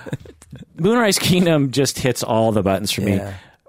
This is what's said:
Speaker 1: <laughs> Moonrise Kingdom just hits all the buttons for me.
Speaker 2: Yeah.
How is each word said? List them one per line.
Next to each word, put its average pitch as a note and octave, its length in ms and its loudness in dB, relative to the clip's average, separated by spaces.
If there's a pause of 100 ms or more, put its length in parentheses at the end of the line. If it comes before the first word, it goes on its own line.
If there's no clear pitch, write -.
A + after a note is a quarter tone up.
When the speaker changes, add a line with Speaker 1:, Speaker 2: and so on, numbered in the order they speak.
(200)
Speaker 1:
<laughs> - 580 -20
Moonrise G#3 400 2
Kingdom E3 520 2
just C3 280 0
hits B2+ 260 -2
all A2+ 280 2
the G#2 100 2
buttons G2 280 0
for - 120 -4
me. G2+ 140 2
Speaker 2:
Yeah. G2 180 -6 (340)